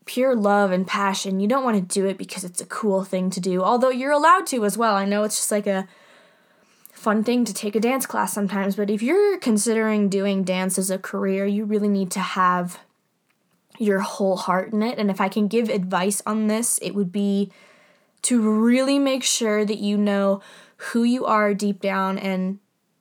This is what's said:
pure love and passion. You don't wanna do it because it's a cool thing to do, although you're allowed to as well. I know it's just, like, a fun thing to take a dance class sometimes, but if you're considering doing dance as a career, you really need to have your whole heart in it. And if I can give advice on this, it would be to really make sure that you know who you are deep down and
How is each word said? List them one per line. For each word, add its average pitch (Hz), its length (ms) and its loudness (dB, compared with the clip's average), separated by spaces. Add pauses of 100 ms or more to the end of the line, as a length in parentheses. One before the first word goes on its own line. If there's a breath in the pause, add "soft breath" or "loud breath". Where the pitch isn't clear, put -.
pure 254 300 0
love 202 340 2
and 185 160 0
passion. 196 540 -2
You 202 80 0
don't 262 160 0
wanna 220 160 2
do 185 260 -2
it 190 120 -4
because 190 260 -10
it's 180 160 -6
a - 60 -6
cool 196 380 -2
thing 185 260 -2
to 185 100 -6
do, 185 220 0
although 240 280 4
you're 262 220 0
allowed 320 360 4
to 233 160 0
as 202 120 0
well. 226 180 2
I 196 120 0
know 208 180 0
it's 214 120 -4
just, - 140 -2
like, 208 160 0
a 196 220 -2 (1040 loud breath)
fun 214 320 0
thing 240 200 2
to 196 100 -6
take 208 200 -6
a 220 60 2
dance 240 260 0
class 226 260 -2
sometimes, 196 440 -2
but 208 140 -2
if 214 120 -2
you're 381 360 2
considering 220 680 2
doing 196 360 0
dance 185 340 -2
as 190 120 -2
a 190 80 -2
career, 196 480 -4
you 202 180 -2
really 208 240 0
need 196 240 0
to 196 80 -4
have 180 600 0 (1000)
your 202 220 0
whole 196 360 -2
heart 185 360 -2
in 214 100 0
it. 233 160 -2
And 214 120 0
if 190 100 -2
I 196 80 2
can 208 200 0
give 226 200 0
advice 190 580 0
on 220 200 0
this, 220 320 0
it 180 140 -6
would 196 180 -2
be 202 400 0 (720 loud breath)
to 247 180 2
really 240 580 2
make 269 240 0
sure 214 420 0
that 208 140 -2
you 208 200 0
know 202 420 2 (360 loud breath)
who - 260 -2
you 240 220 0
are 208 300 2
deep 202 260 -2
down 190 380 -2
and 190 400 -2 (420)